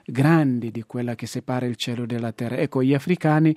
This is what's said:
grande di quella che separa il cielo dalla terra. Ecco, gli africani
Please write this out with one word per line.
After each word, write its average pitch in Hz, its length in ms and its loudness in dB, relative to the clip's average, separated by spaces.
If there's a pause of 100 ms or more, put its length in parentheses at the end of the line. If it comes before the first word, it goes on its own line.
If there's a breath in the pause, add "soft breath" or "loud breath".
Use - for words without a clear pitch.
grande 135 640 2
di 113 140 -8
quella 123 320 -6
che 117 100 -10
separa 123 400 -4
il 120 100 -4
cielo 120 300 -6
dalla 117 260 -6
terra. 120 240 -6
Ecco, 135 280 0
gli 135 100 4
africani 156 640 4